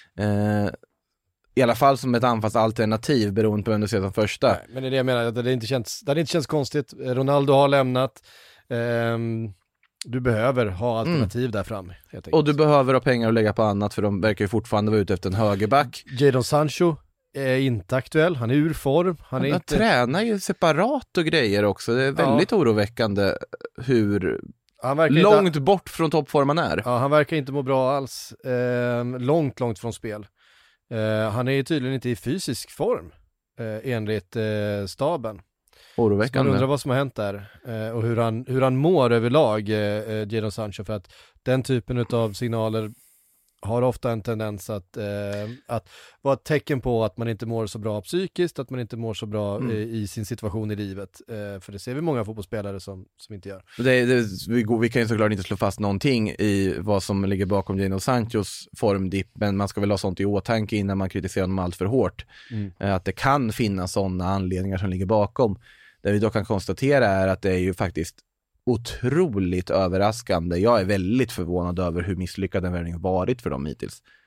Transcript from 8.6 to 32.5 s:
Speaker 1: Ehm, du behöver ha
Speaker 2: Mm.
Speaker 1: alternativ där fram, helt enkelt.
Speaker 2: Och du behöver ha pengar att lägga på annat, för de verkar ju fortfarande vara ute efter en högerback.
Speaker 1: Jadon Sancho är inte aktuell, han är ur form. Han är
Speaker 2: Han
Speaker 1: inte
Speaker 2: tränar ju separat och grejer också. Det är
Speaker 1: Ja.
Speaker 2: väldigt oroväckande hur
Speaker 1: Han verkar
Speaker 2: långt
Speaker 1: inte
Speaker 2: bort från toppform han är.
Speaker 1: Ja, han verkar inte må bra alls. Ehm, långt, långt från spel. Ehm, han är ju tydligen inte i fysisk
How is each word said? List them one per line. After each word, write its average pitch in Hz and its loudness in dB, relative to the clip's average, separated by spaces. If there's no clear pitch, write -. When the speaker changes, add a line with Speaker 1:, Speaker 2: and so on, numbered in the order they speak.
Speaker 1:
Ehm, 117 -2
du 123 -4
behöver 123 2
ha 110 -2
Speaker 2:
Mm. 165 0
Speaker 1:
alternativ 123 0
där 104 -2
fram, 95 -10
helt - -20
enkelt. - -4
Speaker 2:
Och 156 8
du 147 4
behöver 147 6
ha 127 4
pengar 120 2
att 113 4
lägga 107 4
på 113 2
annat, 104 2
för - -4
de 101 0
verkar 107 2
ju 95 0
fortfarande 107 0
vara 107 4
ute 98 0
efter 92 -2
en 92 0
högerback. 107 2
Speaker 1:
Jadon 131 6
Sancho 151 2
är 135 0
inte 127 0
aktuell, 156 2
han 117 -2
är 135 4
ur 151 4
form. 165 0
Han 131 -4
är 139 0
Speaker 2:
Han 170 2
Speaker 1:
inte 151 -2
Speaker 2:
tränar 160 2
ju 220 0
separat 190 0
och 170 2
grejer 110 2
också. 104 0
Det 131 2
är - 2
Speaker 1:
Ja. 135 0
Speaker 2:
väldigt 170 2
oroväckande 104 2
hur 101 2
Speaker 1:
Han 135 -2
verkar 156 4
Speaker 2:
långt 202 8
Speaker 1:
inte 151 0
Speaker 2:
bort 180 2
från 160 -2
toppform 143 2
han 151 2
är. 127 0
Speaker 1:
Ja, 123 0
han 135 0
verkar 151 4
inte 131 -4
må 139 -2
bra 131 2
alls. - -10
Ehm, 123 0
långt, 135 0
långt 120 -2
från 113 -8
spel. 104 -10
Ehm, 110 0
han 120 -2
är 131 0
ju 135 2
tydligen 135 -2
inte 127 -4
i 120 -2
fysisk 131 -6